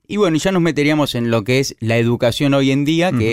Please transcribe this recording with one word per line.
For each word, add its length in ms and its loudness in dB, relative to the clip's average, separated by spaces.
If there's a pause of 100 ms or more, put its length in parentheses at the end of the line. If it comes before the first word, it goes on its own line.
Y 80 -6
bueno, 220 2
ya 140 -2
nos 100 2
meteríamos 520 0
en 160 -2
lo 140 0
que 160 0
es 200 -6
la 180 0
educación 560 0
hoy 160 2
en 160 0
día, 260 0
que 200 0